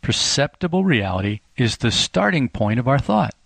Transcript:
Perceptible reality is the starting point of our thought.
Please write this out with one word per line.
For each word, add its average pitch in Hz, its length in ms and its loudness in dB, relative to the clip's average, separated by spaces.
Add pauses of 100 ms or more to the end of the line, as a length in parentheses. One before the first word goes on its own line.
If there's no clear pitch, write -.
Perceptible - 800 -2
reality 101 580 0 (160)
is 120 200 0
the 113 140 0
starting 180 580 0
point 110 300 -2
of 120 80 -2
our 135 100 4
thought. 185 380 0 (100)